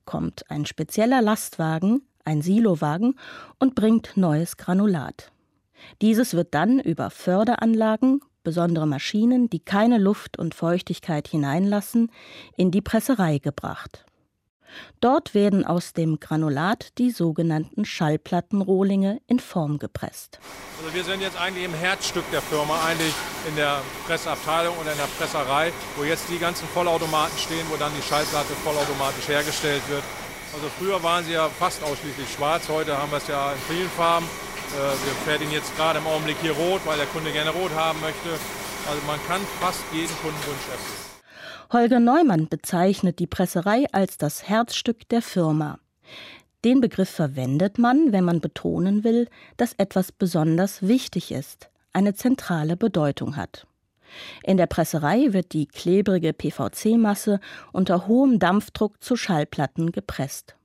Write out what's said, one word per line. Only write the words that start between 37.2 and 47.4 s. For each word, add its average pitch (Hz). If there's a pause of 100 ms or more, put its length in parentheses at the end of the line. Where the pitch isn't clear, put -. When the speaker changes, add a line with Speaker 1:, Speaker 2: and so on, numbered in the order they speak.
Speaker 2:
gerne 151
rot 175
haben 160
möchte. 156 (580)
Also 147
man 147
kann 185 (200)
fast 180
jeden 165
Kundenwunsch 147
erfüllen. - (680)
Speaker 1:
Holger 240
Neumann 233
bezeichnet 180
die 175
Presserei 202
als 190
das -
Herzstück 226
der 233
Firma. 156 (840)
Den 254
Begriff 190
verwendet 143